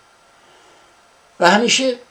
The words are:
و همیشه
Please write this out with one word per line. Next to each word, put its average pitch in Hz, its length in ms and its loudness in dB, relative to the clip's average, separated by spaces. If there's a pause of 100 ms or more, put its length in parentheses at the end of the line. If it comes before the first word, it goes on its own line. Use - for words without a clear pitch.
(1400)
و 175 100 4
همیشه 240 460 0 (140)